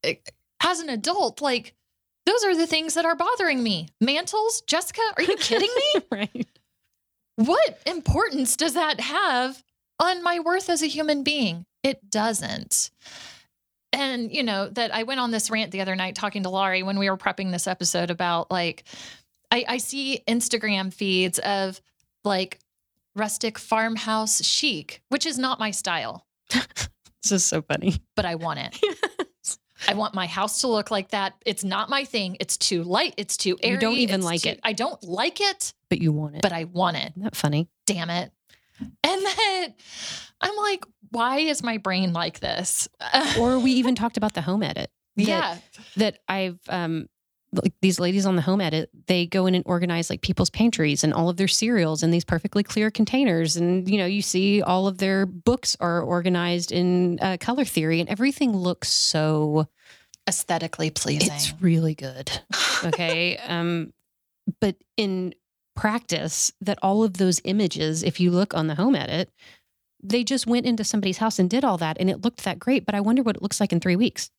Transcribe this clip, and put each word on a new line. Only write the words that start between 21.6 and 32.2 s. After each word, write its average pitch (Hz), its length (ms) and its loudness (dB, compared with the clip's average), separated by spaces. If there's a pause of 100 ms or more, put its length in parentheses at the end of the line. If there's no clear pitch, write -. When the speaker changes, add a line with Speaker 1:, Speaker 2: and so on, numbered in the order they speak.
Speaker 1:
like, 190 360 -2 (560)
rustic 214 440 -4
farmhouse 220 840 0
chic, - 680 -2
which 269 180 0
is 269 100 -4
not 254 220 -2
my 214 120 -2
style. 160 540 -6 (260)
Speaker 2:
<laughs> 247 120 0 (600)
This - 80 0
is 185 140 2
so - 160 0
funny. 160 340 0 (220)
Speaker 1:
But 202 80 0
I 170 100 -4
want 160 240 -6
it. - 240 -10
Speaker 2:
<laughs> 403 260 -4 (360)
Yes. - 120 -6 (300)
Speaker 1:
I 202 60 2
want 208 200 -4
my 185 140 -2
house 190 340 -2
to 269 60 0
look 214 240 0
like 196 200 -4
that. 196 220 -4 (120)
It's - 180 -2
not 196 260 -4
my 277 160 0
thing. 196 360 -4